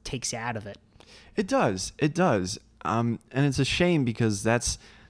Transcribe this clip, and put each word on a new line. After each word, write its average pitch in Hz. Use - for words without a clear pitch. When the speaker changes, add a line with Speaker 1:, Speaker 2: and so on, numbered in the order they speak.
Speaker 1:
takes -
you 120
out 113
of 101
it. 101
Speaker 2:
It 214
does. 156
It 151
does. 110
Um, 117
and 135
it's 139
a 139
shame 175
because 110
that's, 113